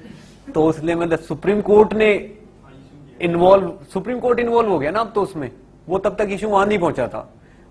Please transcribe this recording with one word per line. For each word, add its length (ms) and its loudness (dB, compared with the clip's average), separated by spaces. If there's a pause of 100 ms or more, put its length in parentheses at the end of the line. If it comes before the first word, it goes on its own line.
(560)
तो 140 4
इसलिए 260 -4
मतलब 240 -2
सुप्रीम 420 -4
कोर्ट 320 4
ने 440 0 (840)
involve, 520 4 (200)
सुप्रीम 260 -6
कोर्ट 200 0
involve 300 2
हो 100 2
गया 120 -2
ना 80 -2
अब 160 -4
तो 60 0
उसमें, 300 -6 (380)
वो 100 -2
तब 160 -2
तक 140 -2
issue 200 -4
वहां 180 2
नहीं 120 0
पहुंचा 280 -2
था। 260 -12 (380)